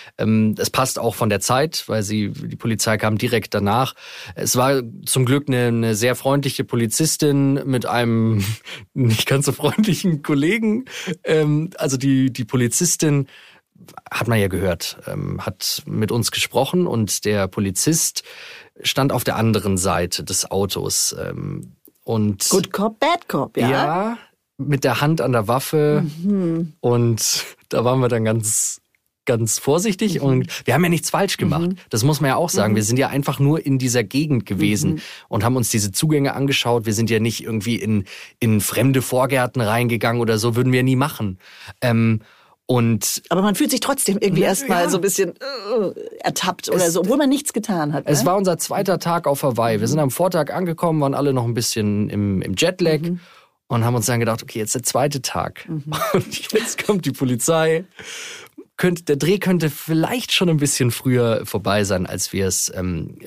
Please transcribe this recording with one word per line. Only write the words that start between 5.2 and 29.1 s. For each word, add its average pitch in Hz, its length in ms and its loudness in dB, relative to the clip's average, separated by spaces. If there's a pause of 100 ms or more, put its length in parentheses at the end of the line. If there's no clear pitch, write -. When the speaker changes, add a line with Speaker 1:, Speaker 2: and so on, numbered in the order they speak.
Speaker 1:
Glück 143 220 2
eine, 123 180 2
eine 113 280 2
sehr 120 200 2
freundliche 139 500 0
Polizistin 139 1040 2
mit 127 180 0
einem 113 580 2 (260)
<laughs> - 260 -16
nicht 117 340 2
ganz 143 160 2
so 139 80 0
freundlichen 170 720 0
Kollegen. 214 640 0 (380)
Ähm, 156 520 2
also 135 220 -2
die, 131 340 2
die 127 140 -6
Polizistin, 143 800 0 (840)
hat - 180 -4
man 117 100 2
ja 98 100 2
gehört, 90 580 -2
ähm, - 380 -6
hat - 400 -6
mit 104 280 -2
uns 117 180 0
gesprochen 175 560 0
und - 400 -2
der 101 220 2
Polizist - 760 0 (600)
stand 139 300 0
auf - 120 0
der - 120 -2
anderen 104 400 2
Seite 87 480 0
des - 260 -4
Autos. 98 720 -2
Ähm, - 520 -8 (320)
und 107 440 0
Speaker 2:
Good - 240 2
Cop, 214 280 -2
Bad 330 280 0
Cop, - 300 -4
ja? 120 120 2
Speaker 1:
Ja, 180 480 0 (380)
mit 139 280 -2
der 123 160 0
Hand 156 200 2
an 131 120 0
der 110 160 2
Waffe. 151 560 2 (180)
Speaker 2:
Mhm. 170 580 0
Speaker 1:
Und 120 640 0 (240)
da 127 160 0
waren 127 140 2
wir 123 100 2
dann 113 160 0
ganz, 110 560 -2 (440)